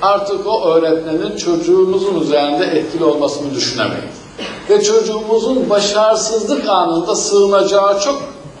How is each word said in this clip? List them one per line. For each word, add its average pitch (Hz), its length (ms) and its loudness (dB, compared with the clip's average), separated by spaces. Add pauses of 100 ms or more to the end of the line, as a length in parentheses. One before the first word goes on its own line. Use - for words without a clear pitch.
artık 202 440 0
o 208 180 -2
öğretmenin 160 720 0
çocuğumuzun 185 840 0
üzerinde 147 440 0
etkili 165 400 -2
olmasını 143 500 -2
düşünemeyiz. 101 640 -6 (520)
Ve 202 120 4
çocuğumuzun 220 880 0
başarısızlık 214 1000 0
anında 180 480 0
sığınacağı 202 840 2
çok 277 220 -2 (380)